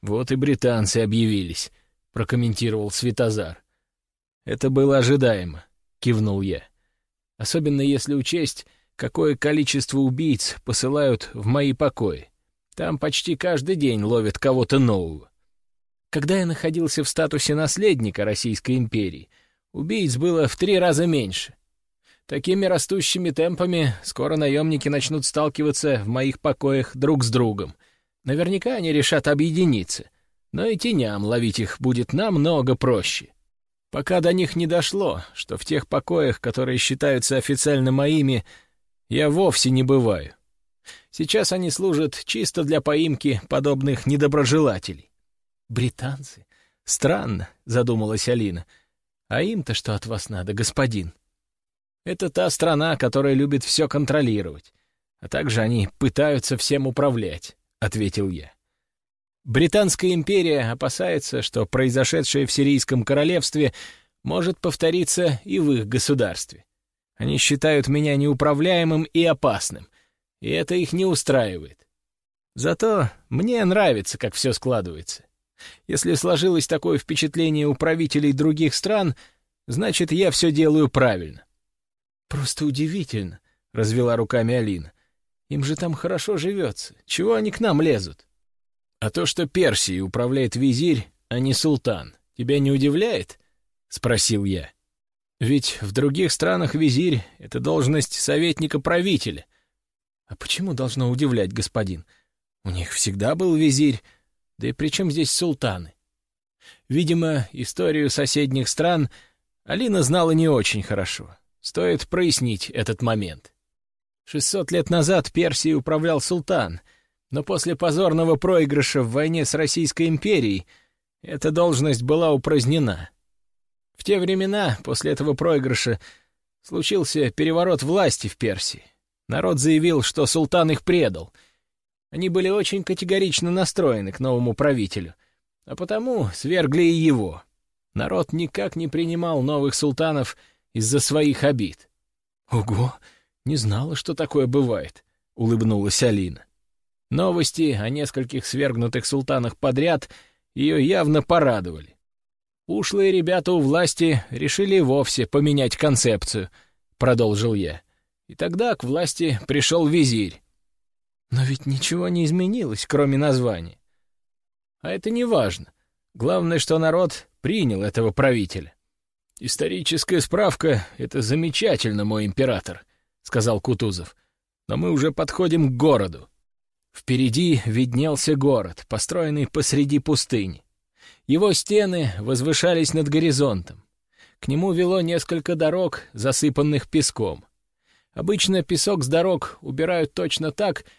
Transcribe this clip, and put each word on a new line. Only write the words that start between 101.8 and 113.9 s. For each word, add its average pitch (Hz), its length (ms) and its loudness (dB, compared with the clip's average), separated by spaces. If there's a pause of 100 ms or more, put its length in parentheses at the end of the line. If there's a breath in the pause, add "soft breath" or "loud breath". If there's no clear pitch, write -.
У 98 60 -8
них 90 220 -6
всегда 101 420 -2
был 175 220 0
визирь. 147 480 2 (560 soft breath)
Да - 80 -6
и - 60 -4
при 151 160 -4
чем 180 200 -2
здесь 147 220 0
султаны?» 113 640 -4 (920 loud breath)
Видимо, 160 640 0
историю 151 580 -2
соседних 135 580 0
стран 160 400 0 (540 soft breath)
Алина 196 400 0
знала 160 280 2
не 160 160 4
очень 110 360 2
хорошо. - 520 -6 (260)
Стоит 175 460 -2
прояснить 147 600 -2
этот 113 320 -4
момент. 104 520 -4 (720)